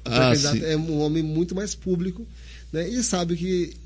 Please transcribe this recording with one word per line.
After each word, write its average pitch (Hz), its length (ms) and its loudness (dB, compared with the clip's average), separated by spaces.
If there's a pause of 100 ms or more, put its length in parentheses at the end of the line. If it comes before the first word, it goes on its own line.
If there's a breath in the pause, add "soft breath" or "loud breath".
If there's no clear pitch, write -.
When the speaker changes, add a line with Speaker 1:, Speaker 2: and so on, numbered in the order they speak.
Speaker 1:
Ah, 127 260 4
Speaker 2:
pré-candidato 139 260 4
Speaker 1:
sim. 151 80 -2
Speaker 2:
é 156 120 2
um 160 240 0
homem 151 200 2
muito 156 320 0
mais 202 220 -4
público, 185 500 -2 (480 loud breath)
né? 170 160 -2
E 240 140 -2
sabe 175 320 0
que, 180 380 0 (120)